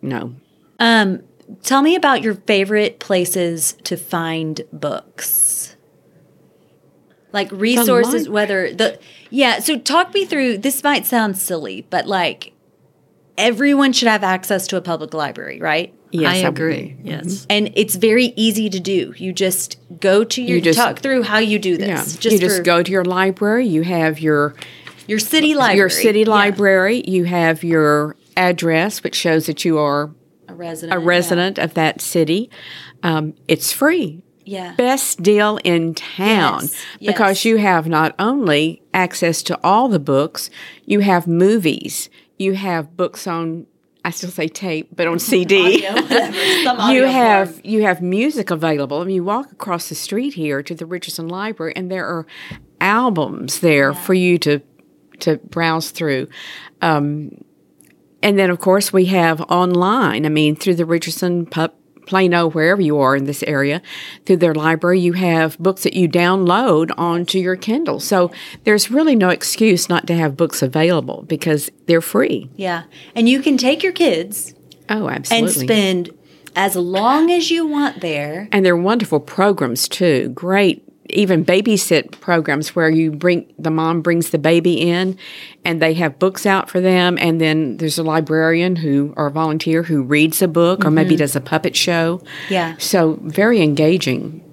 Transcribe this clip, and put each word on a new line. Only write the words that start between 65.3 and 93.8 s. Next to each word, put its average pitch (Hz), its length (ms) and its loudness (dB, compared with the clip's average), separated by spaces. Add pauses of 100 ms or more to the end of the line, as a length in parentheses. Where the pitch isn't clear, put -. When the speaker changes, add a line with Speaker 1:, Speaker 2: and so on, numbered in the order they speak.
Speaker 1:
books 185 260 -2
that - 100 -2
you 180 120 2
download 175 920 2
onto 170 400 -2
your 185 180 -2
Kindle. 220 420 -2
So 180 320 0 (340)
there's 214 260 2
really 294 260 4
no 185 140 4
excuse 185 580 2
not 175 200 -2
to 170 60 0
have 156 220 0
books - 240 -2
available 156 680 0
because 151 420 -2 (160)
they're 165 160 4
free. 202 540 -2
Speaker 2:
Yeah. 180 260 -6 (320)
And 226 120 2
you 262 140 4
can 277 160 2
take 262 260 0
your 381 100 0
kids 208 640 -2 (360)
Speaker 1:
Oh, 214 180 -2
absolutely. 226 400 -2 (140)
Speaker 2:
and 127 80 -4
spend 190 400 0 (440)
as 190 220 0
long 220 540 0
as 339 200 0
you 330 160 -2
want 285 360 -4
there. 160 500 -6
Speaker 1:
And 196 140 4
they're 175 100 4
wonderful 185 440 0
programs, 151 680 0
too. 156 400 0
Great, 185 540 0 (280)
even 180 340 2
babysit 190 760 2
programs 156 540 -2
where 165 140 2
you 160 240 2
bring, 170 460 0
the 160 120 -4
mom 160 300 0
brings 170 300 0
the 165 80 0
baby 165 360 4 (160)
in 185 280 0 (440)
and 165 180 -2
they 160 140 4
have 160 240 -2
books 190 280 0
out 196 240 0
for 185 100 0
them. 180 400 2
And 165 200 2
then 156 360 0
there's 156 220 -4
a 165 40 -2
librarian 160 760 0
who, 143 400 0
or 147 100 0
a 143 40 -2
volunteer 160 520 0
who 160 200 0
reads 151 380 2
a 185 80 2
book 170 360 2
or 156 60 2
maybe 156 200 4
Speaker 2:
Mm-hmm. 160 80 4
Speaker 1:
does 147 180 0
a 139 60 -2
puppet 160 340 -2
show. 170 460 0 (260)
Speaker 2:
Yeah. 170 300 -2
Speaker 1:
So 160 440 2
very 202 380 2
engaging 156 840 0 (100)